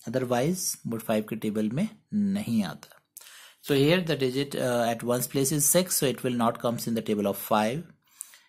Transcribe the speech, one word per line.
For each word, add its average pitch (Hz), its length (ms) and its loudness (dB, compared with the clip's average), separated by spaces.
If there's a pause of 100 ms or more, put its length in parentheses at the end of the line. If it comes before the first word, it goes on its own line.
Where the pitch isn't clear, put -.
otherwise 127 680 0 (120)
वो 113 100 -4
फ़ाइव 110 320 0
के 113 60 -4
टेबल 107 340 -2
में 156 180 -2 (260)
नहीं 104 500 0
आता। - 340 -10 (640)
So 143 140 0
here 151 260 6
the 160 140 0
digit, 135 400 -2
uh, 120 340 0
at 117 140 -4
ones 123 240 0
place 139 240 0
is 147 140 2
six, 185 320 2
so 151 80 0
it 120 180 0
will 123 180 0
not 117 180 2
comes 120 280 -2
in 117 80 -2
the 110 60 -2
table 104 260 0
of 98 100 -2
five। 113 460 0 (640)